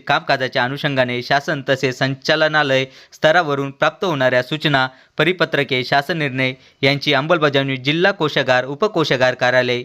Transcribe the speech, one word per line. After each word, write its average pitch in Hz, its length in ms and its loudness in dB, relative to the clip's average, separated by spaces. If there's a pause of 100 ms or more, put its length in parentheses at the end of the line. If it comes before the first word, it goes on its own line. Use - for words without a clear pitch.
कामकाजाच्या 135 560 0
अनुषंगाने 127 600 -2
शासन 139 460 -2
तसेच 131 280 -2
संचालनालय 143 880 0 (280)
स्तरावरून 147 580 2
प्राप्त 156 340 -2
होणाऱ्या 131 380 2
सूचना, 143 440 0 (300)
परिपत्रके, 143 680 0
शासन 143 340 0
निर्णय 131 360 -2 (280)
यांची 139 320 0
अंमलबजावणी 139 640 2
जिल्हा 160 340 0
कोषागार, 135 540 0
उपकोषागार 139 680 0
कार्यालय 123 520 0